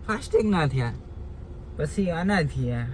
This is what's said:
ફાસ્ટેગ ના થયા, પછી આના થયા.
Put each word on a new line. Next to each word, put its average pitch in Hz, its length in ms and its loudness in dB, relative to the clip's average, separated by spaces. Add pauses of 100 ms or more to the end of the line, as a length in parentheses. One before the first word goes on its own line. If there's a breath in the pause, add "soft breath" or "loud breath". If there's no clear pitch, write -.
ફાસ્ટેગ 220 400 2
ના 180 200 4
થયા, 127 260 2 (840)
પછી 175 340 0
આના 180 320 2
થયા. 123 520 0